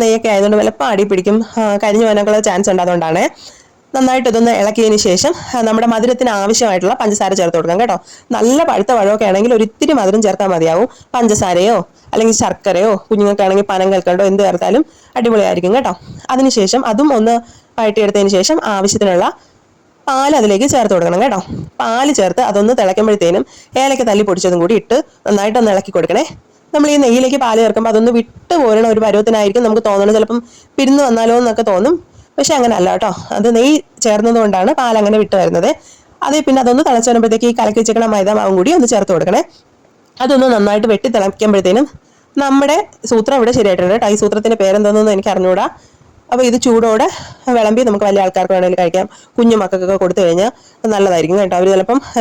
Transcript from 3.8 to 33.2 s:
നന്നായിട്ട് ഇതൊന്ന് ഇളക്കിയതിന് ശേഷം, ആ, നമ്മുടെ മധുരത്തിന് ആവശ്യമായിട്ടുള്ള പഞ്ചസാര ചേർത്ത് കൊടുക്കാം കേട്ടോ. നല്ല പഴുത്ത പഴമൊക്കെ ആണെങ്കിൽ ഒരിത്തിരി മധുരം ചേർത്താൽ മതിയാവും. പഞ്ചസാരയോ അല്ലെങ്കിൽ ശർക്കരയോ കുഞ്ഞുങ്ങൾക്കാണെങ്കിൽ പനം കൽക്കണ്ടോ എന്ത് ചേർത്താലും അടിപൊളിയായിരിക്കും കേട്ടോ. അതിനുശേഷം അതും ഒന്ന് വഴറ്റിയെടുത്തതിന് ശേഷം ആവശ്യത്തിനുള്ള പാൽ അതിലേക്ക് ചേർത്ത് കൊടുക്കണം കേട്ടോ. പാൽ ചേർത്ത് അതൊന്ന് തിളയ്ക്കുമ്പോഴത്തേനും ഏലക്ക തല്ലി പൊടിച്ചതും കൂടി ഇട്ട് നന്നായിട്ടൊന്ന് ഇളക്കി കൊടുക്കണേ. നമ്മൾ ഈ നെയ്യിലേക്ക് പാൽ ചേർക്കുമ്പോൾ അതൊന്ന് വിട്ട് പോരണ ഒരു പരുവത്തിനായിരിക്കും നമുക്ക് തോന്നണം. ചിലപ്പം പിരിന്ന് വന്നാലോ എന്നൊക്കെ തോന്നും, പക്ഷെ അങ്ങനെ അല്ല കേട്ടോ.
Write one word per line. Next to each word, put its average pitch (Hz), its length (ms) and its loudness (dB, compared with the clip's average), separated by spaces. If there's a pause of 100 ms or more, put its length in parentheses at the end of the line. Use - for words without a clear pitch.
നന്നായിട്ട് 262 360 0
ഇതൊന്ന് 233 200 2 (100)
ഇളക്കിയതിന് 214 440 2
ശേഷം, 196 260 0 (220)
ആ, 240 140 -2
നമ്മുടെ 226 240 0
മധുരത്തിന് 240 380 0 (100)
ആവശ്യമായിട്ടുള്ള 202 600 0
പഞ്ചസാര 202 380 -2
ചേർത്ത് 170 180 -2
കൊടുക്കാം 170 240 -2
കേട്ടോ. 202 140 -2 (400)
നല്ല 233 220 2 (120)
പഴുത്ത 208 280 -2
പഴമൊക്കെ 208 320 0
ആണെങ്കിൽ 214 280 0
ഒരിത്തിരി 247 420 -2
മധുരം 202 260 0
ചേർത്താൽ 190 280 -2
മതിയാവും. 165 340 0 (260)
പഞ്ചസാരയോ 208 600 0 (360)
അല്ലെങ്കിൽ 220 300 0
ശർക്കരയോ 190 500 -2 (180)
കുഞ്ഞുങ്ങൾക്കാണെങ്കിൽ 202 640 0
പനം 185 220 0
കൽക്കണ്ടോ 185 360 0
എന്ത് 202 160 0
ചേർത്താലും 185 380 0 (320)
അടിപൊളിയായിരിക്കും 196 600 0
കേട്ടോ. 196 160 -2 (400)
അതിനുശേഷം 254 480 0 (100)
അതും 277 260 2
ഒന്ന് 226 180 2 (420)
വഴറ്റിയെടുത്തതിന് 208 600 0
ശേഷം 196 200 0 (180)
ആവശ്യത്തിനുള്ള 196 500 0 (840)
പാൽ 269 300 0
അതിലേക്ക് 214 340 2
ചേർത്ത് 226 220 0
കൊടുക്കണം 175 280 0
കേട്ടോ. 233 160 0 (420)
പാൽ 240 280 -2 (100)
ചേർത്ത് 190 320 0
അതൊന്ന് 208 280 2
തിളയ്ക്കുമ്പോഴത്തേനും 208 640 0 (380)
ഏലക്ക 269 280 0
തല്ലി 208 200 2
പൊടിച്ചതും 180 340 0
കൂടി 190 180 2
ഇട്ട് - 160 -2 (300)
നന്നായിട്ടൊന്ന് 214 480 0
ഇളക്കി 196 220 -4
കൊടുക്കണേ. 170 260 0 (520)
നമ്മൾ 294 180 2
ഈ 294 100 2
നെയ്യിലേക്ക് 254 400 2
പാൽ 220 200 0
ചേർക്കുമ്പോൾ 226 300 0
അതൊന്ന് 226 260 2
വിട്ട് - 440 -6
പോരണ 220 300 2
ഒരു 214 120 0
പരുവത്തിനായിരിക്കും 214 600 0
നമുക്ക് 220 220 0
തോന്നണം. 202 280 2
ചിലപ്പം 220 220 0 (400)
പിരിന്ന് 277 280 2
വന്നാലോ 226 360 0
എന്നൊക്കെ 233 280 -2
തോന്നും, 214 240 0 (440)
പക്ഷെ 294 200 -2
അങ്ങനെ 240 200 0
അല്ല 180 160 0
കേട്ടോ. 190 160 -2 (260)